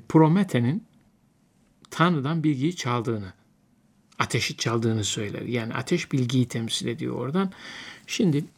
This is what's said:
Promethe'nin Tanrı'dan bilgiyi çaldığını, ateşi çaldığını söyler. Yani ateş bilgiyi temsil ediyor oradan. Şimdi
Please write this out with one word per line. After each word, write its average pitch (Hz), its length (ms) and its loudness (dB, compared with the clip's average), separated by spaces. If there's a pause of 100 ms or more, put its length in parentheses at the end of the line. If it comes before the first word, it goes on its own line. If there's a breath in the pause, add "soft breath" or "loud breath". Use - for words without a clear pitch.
Promethe'nin 160 760 4 (1080)
Tanrı'dan 160 540 2
bilgiyi 151 320 0
çaldığını, 113 560 -2 (840)
ateşi - 380 -2
çaldığını 113 480 0
söyler. 107 380 -6
Yani 117 320 -4
ateş - 380 -2
bilgiyi 127 360 2
temsil 113 380 -4
ediyor 120 280 -4
oradan. 160 380 -2 (540 loud breath)
Şimdi 151 380 2 (140)